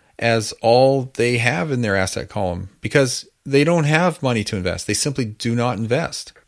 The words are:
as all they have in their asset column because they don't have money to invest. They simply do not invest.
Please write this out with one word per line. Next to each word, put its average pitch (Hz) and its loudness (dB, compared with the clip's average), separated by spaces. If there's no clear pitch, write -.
as 113 0
all 127 4
they 120 0
have 147 0
in 123 -2
their 104 0
asset - -2
column 92 -6
because 131 0
they 139 2
don't 165 2
have 160 2
money 120 0
to - -6
invest. 90 -4
They 107 -2
simply 131 -2
do 117 -4
not 120 0
invest. 117 -4